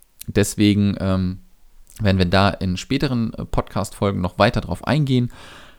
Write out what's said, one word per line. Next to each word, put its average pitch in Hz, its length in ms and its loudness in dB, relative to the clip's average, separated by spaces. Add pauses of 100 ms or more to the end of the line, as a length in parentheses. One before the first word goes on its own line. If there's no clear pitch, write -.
(260)
deswegen, 104 720 2
ähm, 95 420 -2 (600)
werden 95 180 2
wir 90 80 4
da 95 220 4
in 92 300 -2
späteren, 127 560 -2
äh, 113 100 -10
Podcast-Folgen 98 800 -2
noch - 160 -4
weiter 104 240 4
drauf - 240 -8
eingehen. 131 440 0 (480)